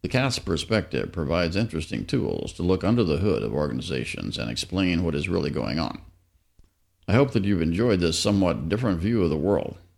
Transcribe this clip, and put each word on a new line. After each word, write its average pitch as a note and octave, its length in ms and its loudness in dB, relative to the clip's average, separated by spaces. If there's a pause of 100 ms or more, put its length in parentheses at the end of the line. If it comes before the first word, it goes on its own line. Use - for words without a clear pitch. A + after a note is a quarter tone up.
The A#2+ 60 -6
Cass B2+ 320 0
perspective F2+ 720 -2
provides E2 460 0
interesting D#2+ 480 -4
tools B1 480 -2
to - 100 -6
look F2+ 220 2
under A#2 180 4
the D#2 140 2
hood E2 260 2
of G#1+ 100 -4
organizations C2 840 -4
and A#1 120 -4
explain F2+ 540 0
what D#2+ 120 0
is D2 120 -2
really E2+ 220 0
going C2 280 -2
on. - 220 -4 (1040)
I - 80 2
hope B2+ 180 6
that G#2 120 2
you've G2 180 2
enjoyed F#2 380 2
this E2 180 2
somewhat F2 520 2
different G#2 300 0
view G#2+ 240 2
of E2 60 4
the D2 60 2
world. E2+ 400 0 (220)